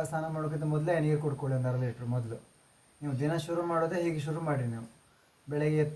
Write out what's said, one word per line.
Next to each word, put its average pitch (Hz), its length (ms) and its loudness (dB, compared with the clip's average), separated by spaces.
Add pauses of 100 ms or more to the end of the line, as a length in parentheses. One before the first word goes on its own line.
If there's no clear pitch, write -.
ಸ್ನಾನ 156 240 -2
ಮಾಡೋಕ್ಕಿಂತ 156 440 -2
ಮೊದಲೇ 156 300 2
ನೀರು 151 200 4
ಕುಡ್ಕೊಳ್ಳಿ 135 360 0
ಒಂದು 127 120 2
ಅರ್ಧ 127 120 0
ಲೀಟ್ರು 123 260 -2
ಮೊದಲು. 117 300 -2 (640)
ನೀವು 147 180 -4
ದಿನ 147 180 2
ಶುರು 170 260 -2
ಮಾಡೋದೇ 170 400 0
ಹೀಗೆ 165 180 0
ಶುರು 151 200 -4
ಮಾಡಿ. 143 240 0
ನೀವು 113 220 -4 (600)
ಬೆಳಗ್ಗೆ 151 320 2
ಎದ್ದ 147 180 2